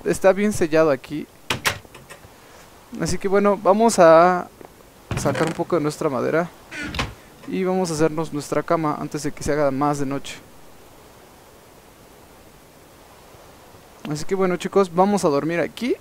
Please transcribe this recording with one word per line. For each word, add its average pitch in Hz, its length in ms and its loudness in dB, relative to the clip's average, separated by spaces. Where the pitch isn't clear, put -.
está - 280 4
bien 208 200 0
sellado 160 380 2
aquí. 143 360 -4
Así 165 160 -2
que 196 120 -4
bueno, 202 280 2
vamos 202 420 2
a 170 500 6
sacar 143 280 -2
un 160 80 -4
poco 170 220 -2
de 151 60 0
nuestra 147 280 -4
madera 135 400 -2
y 185 160 -4
vamos 185 260 -2
a 160 40 -2
hacernos 151 400 -2
nuestra 147 280 -4
cama 160 380 -2
antes 151 220 -8
de 147 100 -4
que - 100 -12
se 151 100 -2
haga 147 180 2
más 143 280 0
de 147 60 -2
noche. 135 320 -8
Así 151 160 -6
que 190 80 0
bueno, 185 220 2
chicos, 190 380 0
vamos 190 300 2
a 175 40 4
dormir 151 320 0
aquí. 240 400 -2